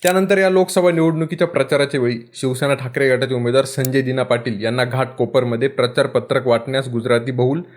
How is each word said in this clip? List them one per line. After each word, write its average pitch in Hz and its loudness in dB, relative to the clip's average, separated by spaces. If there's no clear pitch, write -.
त्यानंतर 190 2
या 190 2
लोकसभा 180 2
निवडणुकीच्या 160 0
प्रचाराच्या 139 0
वेळी 120 -2
शिवसेना 139 -2
ठाकरे 131 -2
गटाचे 127 0
उमेदवार 123 2
संजय 135 0
दिना 131 -2
पाटील 117 -2
यांना 120 0
घाटकोपरमध्ये 123 0
प्रचार 131 0
पत्रक 127 -2
वाटण्यास 127 0
गुजराती 120 0
बहुल 127 0